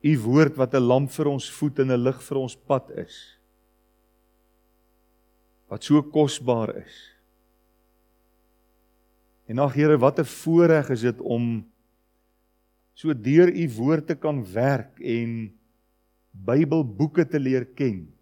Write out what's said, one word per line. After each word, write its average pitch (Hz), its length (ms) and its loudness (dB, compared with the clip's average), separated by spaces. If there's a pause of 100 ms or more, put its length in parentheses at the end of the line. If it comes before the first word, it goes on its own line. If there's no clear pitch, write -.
U 147 160 4
woord 135 360 4
wat 127 180 0
'n 131 100 4
lamp 131 260 2
vir 147 180 -4
ons 139 220 -6
voet - 280 -4
en 131 140 0
'n 120 100 0
lig 131 200 -2
vir - 140 -8
ons 131 200 -6
pad - 340 -4
is. - 480 -16 (2250)
Wat - 160 -12
so 147 180 4
kosbaar 127 760 -2
is. - 400 -20 (2250)
En 113 120 -6
ag 139 160 0
Here, 151 240 4
wat 127 200 2
'n 160 60 0
voorreg 160 680 2
is 123 100 -2
dit 120 200 -2
om 117 440 -4 (1300)
so 156 200 -4
deur 139 340 6
u 170 200 -2
woord 139 380 -2
te 165 80 -4
kan 139 380 -6
werk 120 480 -2
en 117 520 -6 (800)
Bybelboeke 143 920 0
te 147 160 -2
leer 131 240 -2
ken. 95 580 -6